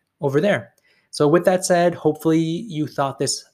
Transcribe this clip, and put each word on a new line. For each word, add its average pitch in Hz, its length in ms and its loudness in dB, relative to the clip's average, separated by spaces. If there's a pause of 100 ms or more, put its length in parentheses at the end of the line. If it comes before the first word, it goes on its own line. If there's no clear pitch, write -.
(220)
over 143 180 0
there. 165 340 -2 (360)
So 151 180 0
with 175 180 4
that 185 200 2
said, 175 300 2
hopefully 160 440 0
you 165 460 -4
thought 135 320 -4
this - 260 -6 (100)